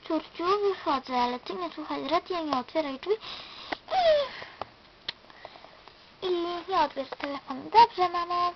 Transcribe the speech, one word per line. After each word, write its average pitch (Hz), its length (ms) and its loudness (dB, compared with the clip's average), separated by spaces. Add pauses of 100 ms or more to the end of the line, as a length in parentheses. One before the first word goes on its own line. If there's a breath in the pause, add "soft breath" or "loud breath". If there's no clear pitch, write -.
"Córciu, 330 360 -4 (240)
wychodzę, 269 540 -2
ale 247 160 0
ty - 160 -10
nie 349 200 -6
słuchaj 285 340 -6
radia, 349 320 0
nie 285 180 0
otwieraj 269 400 -4
drzwi." 392 160 0 (3000 loud breath)
I... 381 40 -6
i 370 40 0 (380)
nie 370 120 2
odbierz 269 280 0 (100)
telefonu. 277 520 -8
"Dobrze, 427 380 8
mamo." 349 480 0